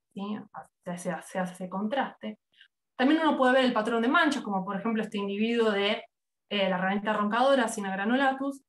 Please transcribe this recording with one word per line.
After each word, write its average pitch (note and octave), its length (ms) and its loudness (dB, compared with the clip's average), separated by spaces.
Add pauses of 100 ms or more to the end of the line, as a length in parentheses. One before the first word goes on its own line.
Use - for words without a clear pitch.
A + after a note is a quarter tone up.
(120)
¿sí? G3+ 240 -8 (480)
Se, F3 140 -8
se, F3 240 -6
se - 160 -10
hace F3+ 140 -4
ese F3+ 160 -10
contraste. G#3+ 720 -6 (560)
También D4+ 240 4
uno D4+ 160 2
puede B3+ 160 4
ver C4 120 6
el B3 80 2
patrón A3+ 300 0
de A#3+ 60 2
manchas, D4+ 340 2
como F#3+ 220 -2
por G3 120 -6
ejemplo G#3+ 260 -2
este G#3+ 160 -8
individuo A3 520 0
de, G3+ 320 0 (480)
eh, G3 180 0
la F#3 100 0
ranita G3+ 340 0
roncadora, A3+ 560 2
Sina G3 240 -6
granulatus, C4 760 0